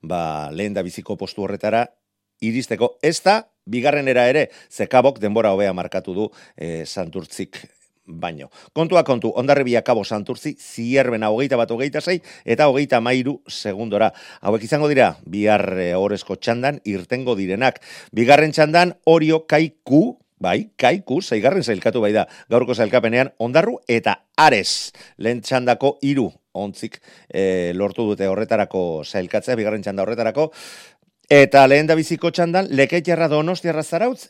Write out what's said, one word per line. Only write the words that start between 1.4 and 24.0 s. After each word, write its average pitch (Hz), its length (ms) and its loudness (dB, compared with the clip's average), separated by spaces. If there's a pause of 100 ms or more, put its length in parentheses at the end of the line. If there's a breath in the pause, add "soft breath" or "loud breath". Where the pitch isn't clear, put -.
horretara 104 400 -2 (580)
iristeko. 117 580 -2
Ez 160 220 0
da 214 220 2 (200)
bigarrenera 123 640 2
ere, 135 220 2 (200 loud breath)
ze - 220 -6
Kabok 127 320 4
denbora 104 320 0
hobea 98 180 0
markatu 90 400 -8
du, 104 160 -4 (280 loud breath)
e, 82 280 -8
Santurtzik 90 800 -12 (420)
baino. 82 440 -12 (240 loud breath)
Kontua 165 300 2
kontu, 120 320 -2
Hondarribia, 123 460 2
Kabo, 113 220 0
Santurtzi, 117 560 -8
Zierbena 120 760 -2
hogeita 127 240 -2
bat, 117 140 -2
hogeita 135 300 -4
sei 180 200 -4 (240 loud breath)
eta 127 240 4
hogeita 131 320 0
hamairu 127 460 -2
segundora. 104 640 -2 (300 loud breath)
Hauek 104 220 -2
izango 147 260 -2
dira 120 260 4 (100)
bihar, 101 400 0 (140)
e, 87 160 -2
ohorezko 98 420 -4
txandan 123 480 -4
irtengo 117 500 -6
direnak. 98 460 -2 (300 loud breath)
Bigarren 143 420 4
txandan 165 420 2 (100)
Orio, 160 440 4
Kaiku, 160 720 2 (200)
bai, 92 380 -2
Kaiku, 151 440 0
seigarren 127 420 0
sailkatu 113 380 -2
bai 104 120 0
da 104 140 0 (220 loud breath)
gaurko 120 260 0
sailkapenean, 117 640 0
Ondarru 156 480 0
eta 113 320 0 (180)